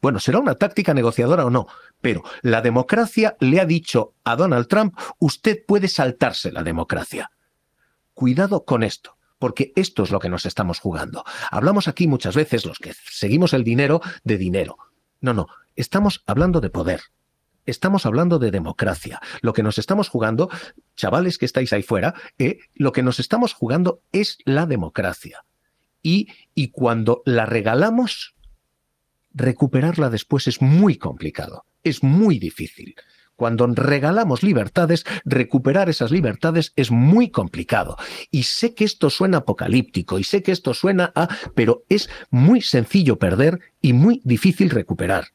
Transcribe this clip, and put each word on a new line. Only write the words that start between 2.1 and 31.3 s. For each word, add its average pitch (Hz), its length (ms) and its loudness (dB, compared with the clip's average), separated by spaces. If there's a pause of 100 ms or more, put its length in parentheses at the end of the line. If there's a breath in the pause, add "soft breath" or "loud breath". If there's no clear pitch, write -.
la 113 180 2
democracia 208 800 0
le 143 200 4
ha 185 60 2
dicho 160 480 -2 (100)
a 117 120 0
Donald 139 300 2
Trump, 208 300 0 (220 loud breath)
"Usted 214 480 0
puede 196 220 2
saltarse 127 640 -2
la 82 120 -8
democracia". 80 680 -6 (840)
Cuidado 160 500 0
con 117 180 0
esto, - 340 -8 (220)
porque - 380 -4
esto 185 260 -2
es 92 80 -2
lo 98 80 0
que 90 100 -6
nos 87 160 -6
estamos 90 360 -4
jugando. - 420 -8 (300 loud breath)
Hablamos 185 340 2
aquí 170 220 0
muchas 113 260 -2
veces, 139 320 0
los - 120 -12
que - 160 -16 (160)
seguimos 143 420 0
el 131 100 2
dinero, 135 380 0 (240 loud breath)
de 107 140 0
dinero. 92 380 -4 (440 loud breath)
No, 127 140 -2
no, 92 120 -2 (300 loud breath)
estamos 196 500 -2
hablando 165 340 2
de 98 100 -4
poder. 87 300 -4 (680)
Estamos 190 400 -2
hablando 160 320 2
de 113 140 0
democracia. 90 680 -6 (220 loud breath)
Lo 113 100 0
que 107 120 0
nos 107 140 -2
estamos 196 300 0
jugando, 117 400 0 (460 loud breath)
chavales 170 420 0
que - 100 -2
estáis 131 260 -2
ahí 104 100 0
fuera, 117 320 -2 (240 loud breath)
eh, 135 220 -2 (140)
lo 135 180 0
que 131 100 0
nos 127 160 0
estamos 220 360 -2
jugando 160 460 -2 (120)
es 208 320 -2
la 147 220 0
democracia. 95 760 -6 (600)
Y, 185 280 0 (260 loud breath)
y 135 140 -2
cuando 117 580 0
la 120 180 2
regalamos, 127 920 -2 (1000)
recuperarla 135 760 2
después 123 360 -2
es 127 160 0
muy 160 340 6
complicado, - 680 -10 (180)